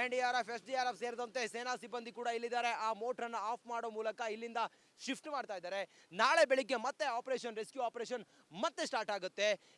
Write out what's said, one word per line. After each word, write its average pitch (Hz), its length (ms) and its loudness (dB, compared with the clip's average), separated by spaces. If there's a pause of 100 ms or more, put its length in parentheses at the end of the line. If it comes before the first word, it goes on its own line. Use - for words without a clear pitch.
ಎನ್ 247 60 -2
ಡಿ 247 100 2
ಆರ್ 247 200 2
ಎಫ್, 202 100 -4
ಎಸ್ 233 120 -6
ಡಿ 254 120 -6
ಆರ್ 254 140 2
ಎಫ್ 202 100 -4
ಸೇರಿದಂತೆ 233 500 -4
ಸೇನಾ 247 280 -4
ಸಿಬ್ಬಂದಿ 233 360 -8
ಕೂಡ 240 140 -8
ಇಲ್ಲಿದ್ದಾರೆ. 233 420 0
ಆ 220 240 0
ಮೋಟರ್ 240 320 -4
ಅನ್ನ 233 140 -4
ಆಫ್ 226 280 -4
ಮಾಡೋ 233 240 -4
ಮೂಲಕ 220 300 -4 (100)
ಇಲ್ಲಿಂದ 226 260 -6 (420)
ಶಿಫ್ಟ್ - 300 -6
ಮಾಡ್ತಾ 233 280 -4
ಇದ್ದಾರೆ. 180 560 -6
ನಾಳೆ 269 320 8
ಬೆಳಿಗ್ಗೆ 254 320 4
ಮತ್ತೆ 269 280 -2
ಆಪರೇಷನ್, 247 520 -2
ರೆಸ್ಕ್ಯೂ 233 260 -4
ಆಪರೇಷನ್ 233 420 -4 (280)
ಮತ್ತೆ 294 340 0
ಸ್ಟಾರ್ಟ್ 220 240 0
ಆಗುತ್ತೆ. 196 680 0